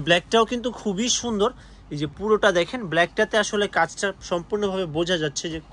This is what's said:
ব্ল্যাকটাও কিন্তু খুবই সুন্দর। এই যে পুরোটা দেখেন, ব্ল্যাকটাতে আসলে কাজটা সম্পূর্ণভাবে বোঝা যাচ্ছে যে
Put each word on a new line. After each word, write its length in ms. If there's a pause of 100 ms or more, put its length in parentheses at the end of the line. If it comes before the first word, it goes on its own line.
ব্ল্যাকটাও 440
কিন্তু 180 (120)
খুবই 260 (140)
সুন্দর। 280 (440)
এই 80
যে 60 (100)
পুরোটা 320 (100)
দেখেন, 200 (120)
ব্ল্যাকটাতে 520
আসলে 220 (120)
কাজটা 300 (220)
সম্পূর্ণভাবে 560 (120)
বোঝা 260
যাচ্ছে 300
যে 60 (140)